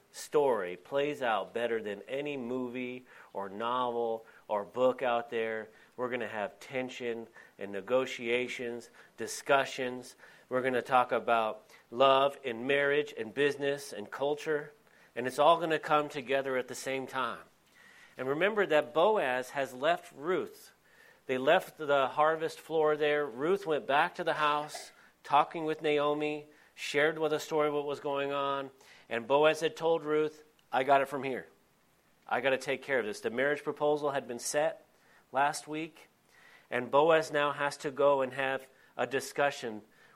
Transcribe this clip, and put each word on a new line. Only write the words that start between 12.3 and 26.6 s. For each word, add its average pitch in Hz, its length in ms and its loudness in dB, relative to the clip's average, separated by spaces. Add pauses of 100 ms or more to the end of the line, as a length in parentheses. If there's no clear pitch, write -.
and 120 240 -4
marriage 143 500 2
and 110 160 -8
business 143 600 -2
and 104 180 -12
culture. 147 640 -4 (420)
And 123 120 -4
it's 127 120 -2
all 160 220 6
gonna 160 180 0
come 151 300 2
together 135 480 -2
at 123 100 -2
the 127 80 -12
same 135 320 -6
time. 120 300 -4 (800)
And 131 120 -4
remember 190 380 2
that 151 260 2
Boaz 156 560 2
has 135 240 -4
left 156 420 -2
Ruth. 143 560 -4 (540)
They 127 120 0
left 156 400 2
the 143 300 2
harvest 156 540 0
floor 151 340 2
there. 147 300 2
Ruth 151 420 -2
went 143 200 -2
back 156 280 2
to 180 80 -6
the 160 80 0
house, 151 600 -2 (320)
talking 156 400 2
with 156 160 -4
Naomi, 147 640 0 (300)